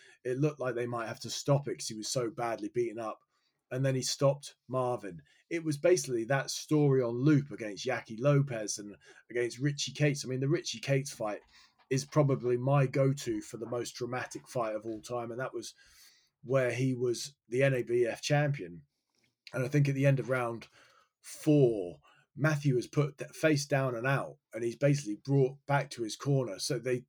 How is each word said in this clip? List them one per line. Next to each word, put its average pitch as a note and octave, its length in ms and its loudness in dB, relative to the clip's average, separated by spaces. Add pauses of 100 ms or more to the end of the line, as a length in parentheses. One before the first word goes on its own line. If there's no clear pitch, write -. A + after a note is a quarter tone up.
(240)
It B2+ 140 -4
looked D3 220 0
like B2 160 -4
they A#2+ 100 -2
might A#2 220 -4
have A#2 140 -8
to A2+ 100 -10
stop C#3+ 360 0
it G2+ 120 -6
'cause - 80 -10
he A2+ 80 -8
was G#2+ 160 -8
so A#2+ 180 -2
badly A2 400 -4
beaten A#2 300 -2
up. A2 200 -8 (520)
And C3 120 -2
then C3+ 120 2
he B2 80 -2
stopped - 520 0 (120)
Marvin. A#2+ 560 -4 (260)
It E3+ 140 -4
was D3+ 140 -2
basically C3+ 480 2
that C3+ 260 0
story C#3+ 500 4
on A#2+ 220 0
loop C#3+ 260 6
against G#2 380 -8
Yaki A2+ 320 -4
Lopez C3+ 580 2
and G#2 180 -12 (360)
against A#2 260 -2
Richie C#3+ 340 -2
Cates. D3 320 0
I - 40 -12
mean, B2+ 120 -4
the C3+ 80 0
Richie D3+ 320 -2
Cates C#3 320 -2
fight G#2 280 -6 (500)
is C3+ 160 0
probably B2+ 520 2
my C3+ 280 4
go-to C3+ 560 0
for - 160 -12
the A2+ 80 -8
most A#2+ 280 -6
dramatic B2 540 -8
fight A2 280 -2
of G#2+ 100 -8
all A2 160 -8
time, A#2 300 -6
and A#2 80 -8
that B2+ 140 -6
was A2+ 200 -10 (720)
where B2+ 280 2
he C3 220 0
was A#2+ 400 -2 (160)
the B2+ 140 2
N C#3 100 6
A A#2+ 80 0
B A#2 240 2
F G#2+ 160 -4
champion. C#3 600 0 (680)
And B2+ 120 -2
I A#2+ 40 -2
think C#3+ 220 4
at C3+ 60 0
the C3+ 100 2
end C3+ 140 6
of A2+ 100 -4
round A#2 380 -2 (540)
four, A#2 800 4 (400)
Matthew C#3+ 360 2
was A2+ 120 0
put - 300 -2
d-, - 160 -8
face D#3 320 2
down C3+ 300 0
and A#2 100 -4
out, G#2+ 320 0 (160)
and A#2 100 -4
he's A#2 120 -2
basically C#3+ 400 2
brought C#3 500 2
back C#3 260 0
to A#2 120 -8
his G#2+ 120 -6
corner. B2+ 440 0
So - 180 -4
they, B2 320 -2